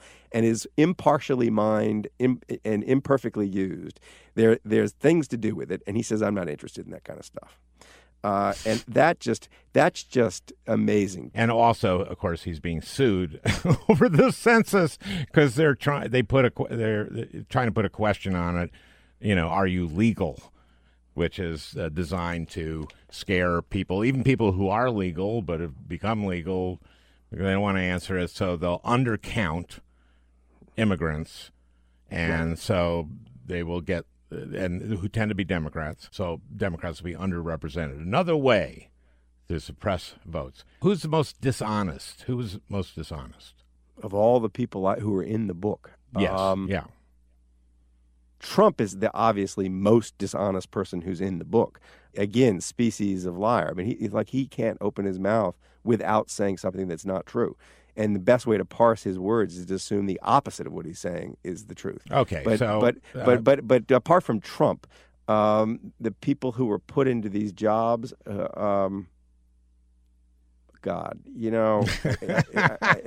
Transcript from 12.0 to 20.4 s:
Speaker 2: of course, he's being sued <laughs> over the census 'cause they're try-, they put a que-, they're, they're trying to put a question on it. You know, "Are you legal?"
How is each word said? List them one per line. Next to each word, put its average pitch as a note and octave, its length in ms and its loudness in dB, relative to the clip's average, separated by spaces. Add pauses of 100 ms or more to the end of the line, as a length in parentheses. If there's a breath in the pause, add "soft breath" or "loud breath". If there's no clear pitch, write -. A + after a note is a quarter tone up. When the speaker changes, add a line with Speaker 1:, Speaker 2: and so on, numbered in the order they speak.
Speaker 2:
of E2+ 180 -6
course, E2+ 240 -4
he's E2 180 -8
being E2 220 -4
sued F#2 580 0 (240)
<laughs> F3 240 2
over G3+ 220 8
the G#3+ 200 6
census G3+ 680 2 (340 loud breath)
'cause C#3+ 220 6
they're D3 200 4
try-, C#3 320 -2
they B2 160 2
put C3 220 4
a A#2+ 60 4
que-, - 180 -6
they're, A2 360 -2
they're - 440 -10
trying B2+ 200 0
to G2+ 40 -2
put G#2 140 0
a - 20 -2
question G2+ 480 -2
on F2 220 -2
it. F2 120 -2 (500 soft breath)
You G#2 140 2
know, E2 140 2
"Are F#2+ 180 2
you F2+ 200 0
legal?" F2 520 0 (760)